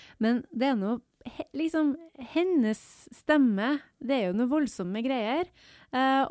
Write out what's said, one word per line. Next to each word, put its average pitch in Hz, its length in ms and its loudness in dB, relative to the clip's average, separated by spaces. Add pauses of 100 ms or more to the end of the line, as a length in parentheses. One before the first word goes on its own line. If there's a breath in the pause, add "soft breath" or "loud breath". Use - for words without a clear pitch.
(200 loud breath)
Men 233 320 0
det 269 200 0
er 247 40 2
noe 208 260 -2 (260)
he-, - 260 -12
liksom, 311 380 0 (420)
hennes 311 480 2 (320)
stemme, 269 680 2 (220)
det 269 140 -2
er 220 160 0
jo 196 80 -2
noe 247 100 2
voldsomme 226 560 -2
greier. 262 400 -2 (480 loud breath)
Eh, 269 380 2